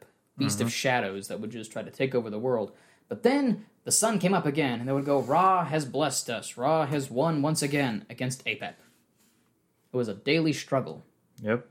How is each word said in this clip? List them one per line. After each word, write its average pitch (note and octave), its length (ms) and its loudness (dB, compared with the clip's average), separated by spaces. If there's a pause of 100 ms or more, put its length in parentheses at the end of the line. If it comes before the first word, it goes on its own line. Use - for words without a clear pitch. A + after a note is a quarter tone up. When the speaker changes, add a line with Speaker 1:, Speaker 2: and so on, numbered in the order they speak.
(380)
Speaker 1:
beast G#2+ 220 0
of A#2 80 2
Speaker 2:
Mm-hmm. A#2 40 -2
Speaker 1:
shadows G#2+ 560 0
that F#2+ 120 -8
would A2+ 120 -8
just A2+ 200 -12
try A2 120 -8
to F#2+ 80 -12
take C3+ 240 -2
over A2+ 140 0
the G#2 100 -6
world. A#2 320 -2 (360)
But - 160 -8
then B3+ 420 2 (180)
the - 80 -4
sun A3 260 2
came F3+ 160 2
up F3 140 2
again, C#3 320 0
and B2 100 -4
they C3+ 40 0
would C#3 120 0
go, C#3+ 160 4
"Ra F3 440 4
has D3+ 200 0
blessed C3+ 440 -2
us. A2 280 -8
Ra D3+ 300 2
has C#3 240 -2
won D3 320 2
once D#3 180 0
again C#3 480 0
against B2+ 360 -6
Apep." G#2 300 -6 (1200)
It B2 40 -2
was A#2+ 100 0
a G2+ 80 -6
daily D#3 380 2
struggle. A2 500 -4 (380)
Speaker 2:
Yep. A2 300 -2